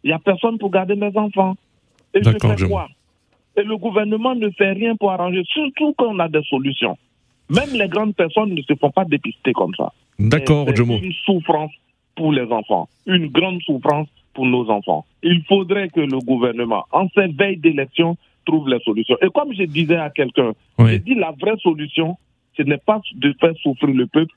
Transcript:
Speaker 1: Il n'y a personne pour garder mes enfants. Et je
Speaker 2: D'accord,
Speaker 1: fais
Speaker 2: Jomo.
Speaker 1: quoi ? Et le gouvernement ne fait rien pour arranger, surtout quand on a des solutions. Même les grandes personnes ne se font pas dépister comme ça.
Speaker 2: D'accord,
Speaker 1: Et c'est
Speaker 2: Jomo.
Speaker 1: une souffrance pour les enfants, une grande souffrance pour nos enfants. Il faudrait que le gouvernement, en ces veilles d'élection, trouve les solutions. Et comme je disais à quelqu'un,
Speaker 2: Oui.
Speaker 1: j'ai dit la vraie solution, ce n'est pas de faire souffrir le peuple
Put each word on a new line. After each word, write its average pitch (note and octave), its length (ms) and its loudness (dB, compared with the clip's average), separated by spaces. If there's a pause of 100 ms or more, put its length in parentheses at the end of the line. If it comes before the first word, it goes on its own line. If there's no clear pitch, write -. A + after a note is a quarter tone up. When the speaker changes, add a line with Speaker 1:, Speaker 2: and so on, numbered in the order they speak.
Speaker 1:
Il - 40 -2
n'y D3+ 40 0
a D#3+ 60 -2
personne G3 400 0
pour G3+ 120 -2
garder F#3 240 0
mes G3+ 220 -2
enfants. G3 400 0 (580)
Et F#3+ 40 4
je G#3 120 2
Speaker 2:
D'accord, A2+ 220 2
Speaker 1:
fais G2+ 60 0
Speaker 2:
Jomo. F#2+ 160 2
Speaker 1:
quoi ? E2 140 -6 (680)
Et G#3 60 2
le G#3+ 140 -2
gouvernement G#3+ 580 0
ne A3 160 0
fait G3 220 0
rien A3 240 0
pour G3+ 160 0
arranger, F3+ 340 -2
surtout D4 500 -2
quand B3 180 2
on F#3+ 40 -2
a E3+ 100 0
des D#3 220 0
solutions. C3+ 480 -2 (500)
Même B3+ 260 0
les G#3 140 -2
grandes G#3+ 260 -2
personnes G3 400 0
ne D3+ 80 -4
se D3 120 0
font C#3+ 160 2
pas F#3+ 140 0
dépister C#3+ 480 -4
comme F2 240 -2
ça. - 160 -6 (260)
Speaker 2:
D'accord, C#3+ 500 2
Speaker 1:
Et - 20 0
c'est A2+ 60 2
Speaker 2:
Jomo. A#2 260 2
Speaker 1:
une F#2 100 -6 (120)
souffrance D#3 460 0 (460)
pour D#3 160 0
les B2 180 0
enfants, G#2+ 380 -2 (180)
une F3 220 2
grande F3 340 0
souffrance D3 460 -2 (260)
pour C3 120 -2
nos B2 240 0
enfants. F#2 340 -2 (180)
Il E3+ 260 2
faudrait G3 400 0
que E3 120 -2
le C3+ 180 -2
gouvernement, A#2+ 720 -2
en F3+ 240 0
ces G3 140 2
veilles F#3+ 280 -2
d'élection, D#3+ 600 0 (280)
trouve D#3 240 0
les B2 120 0
solutions. A2+ 420 0
Et F#3 100 4
comme D4 220 -2
je G3 100 -4
disais D#3+ 320 0
à D3+ 140 -6
quelqu'un, B2+ 420 -2 (260)
Speaker 2:
Oui. A2+ 120 8
Speaker 1:
j'ai A2 80 2
dit G3 160 -2
la F3 260 -2
vraie G#3+ 220 0
solution, D#3+ 540 -2 (400)
ce D3+ 60 -2
n'est C#3+ 160 0
pas G#3+ 220 0 (140)
de C#3+ 260 0
faire E3 220 4
souffrir C#3 320 0
le B2+ 120 2
peuple D#3+ 300 0